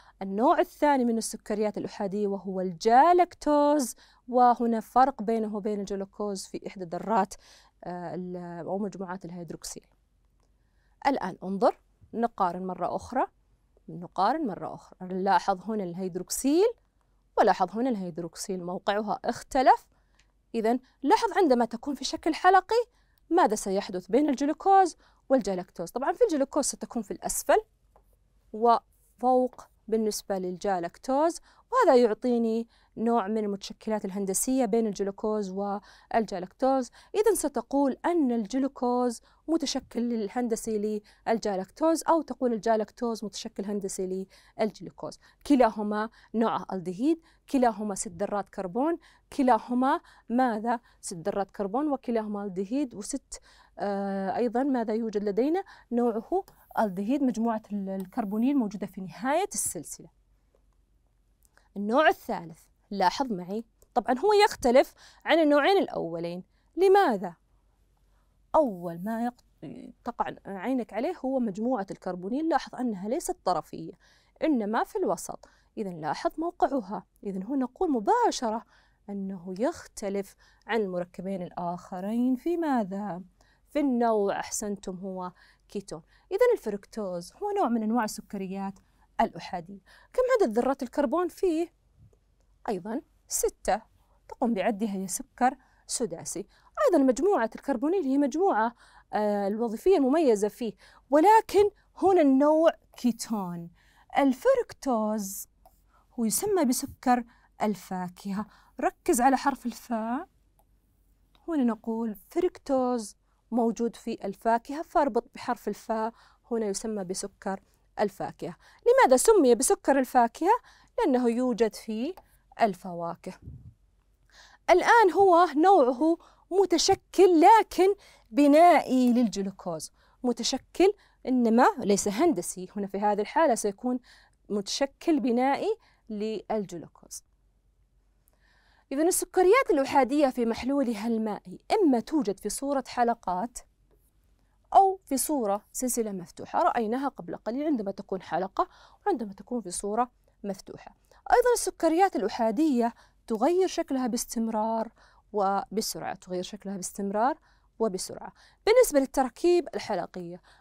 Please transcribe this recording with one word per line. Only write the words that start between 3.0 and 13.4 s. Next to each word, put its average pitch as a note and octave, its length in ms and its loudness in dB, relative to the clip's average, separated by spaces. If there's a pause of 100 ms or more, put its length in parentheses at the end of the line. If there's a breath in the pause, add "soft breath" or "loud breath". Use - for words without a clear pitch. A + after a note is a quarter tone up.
وهنا A#3+ 520 2
فرق B3+ 420 2
بينه A3 340 -2
وبين G#3 240 -4
الجلوكوز G3 680 -8
في - 200 -12
إحدى F#3 180 -12
ذرات، F3+ 500 -2 (500 soft breath)
آه، F3 300 -10
ال-، F3 520 -10
أو F#3+ 120 -4
مجموعات F#3+ 460 -8
الهيدروكسيل. E3+ 600 -14 (1200)
الآن C4 360 -2
انظر، G3 380 0 (340)
نقارن F#3 520 -2
مرة F3+ 300 -4
أخرى، C4 300 -4 (640)